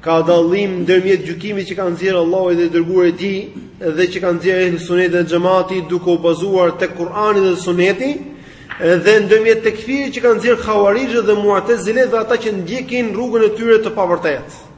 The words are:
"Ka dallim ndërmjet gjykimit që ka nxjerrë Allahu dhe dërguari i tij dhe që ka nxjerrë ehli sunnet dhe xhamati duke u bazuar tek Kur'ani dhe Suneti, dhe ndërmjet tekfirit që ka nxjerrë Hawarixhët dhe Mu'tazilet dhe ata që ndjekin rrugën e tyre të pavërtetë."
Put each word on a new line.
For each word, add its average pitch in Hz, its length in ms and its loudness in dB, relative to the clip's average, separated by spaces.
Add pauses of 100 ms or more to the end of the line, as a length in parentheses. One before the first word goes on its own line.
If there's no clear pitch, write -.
"Ka 165 240 2
dallim 175 560 2
ndërmjet 185 440 2
gjykimit 180 420 -8
që 185 80 -8
ka 190 160 -4
nxjerrë 185 300 -2
Allahu 180 360 0
dhe 170 160 2
dërguari 175 340 2
i 170 120 -2
tij 190 180 -4 (400)
dhe 175 320 0
që 185 80 -8
ka 180 140 -2
nxjerrë 185 340 0
ehli 175 120 -2
sunnet 175 320 0
dhe 175 120 2
xhamati 180 640 0
duke 170 240 -2
u 170 60 2
bazuar 170 600 0
tek 170 200 -4
Kur'ani 196 420 0
dhe 185 160 2
Suneti, 180 560 0 (680)
dhe 175 340 4 (100)
ndërmjet 220 400 2
tekfirit 254 520 -4
që 240 60 -6
ka 233 140 4
nxjerrë 226 300 0
Hawarixhët 214 600 0
dhe 208 140 4
Mu'tazilet 208 720 0
dhe - 80 0
ata 240 160 -2
që 233 160 -4
ndjekin 220 640 -6
rrugën 226 300 0
e 214 100 2
tyre 226 240 4
të 214 160 -4
pavërtetë." 160 840 -4